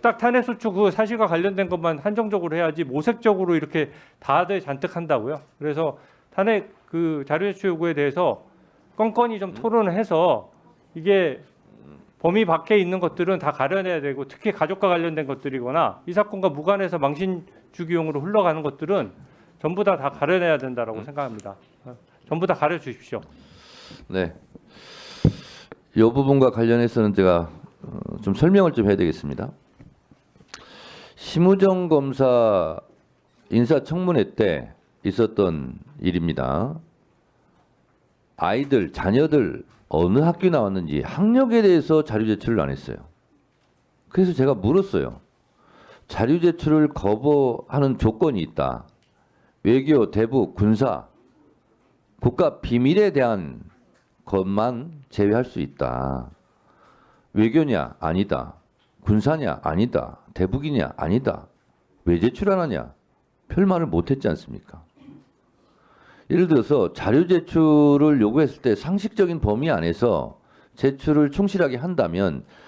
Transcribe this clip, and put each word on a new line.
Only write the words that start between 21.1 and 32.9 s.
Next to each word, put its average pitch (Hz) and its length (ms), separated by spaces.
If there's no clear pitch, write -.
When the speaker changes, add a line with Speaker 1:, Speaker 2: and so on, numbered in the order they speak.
Speaker 1:
어, 123 100
전부 165 200
다 180 80
가려주십시오. 147 640
Speaker 2:
네. 90 260
이 - 60
부분과 131 500
관련해서는 117 640
제가, 87 360
어, - 160
좀 98 120
설명을 175 400
좀 107 140
해야 101 80
되겠습니다. 85 560
심우정 185 720
검사 123 920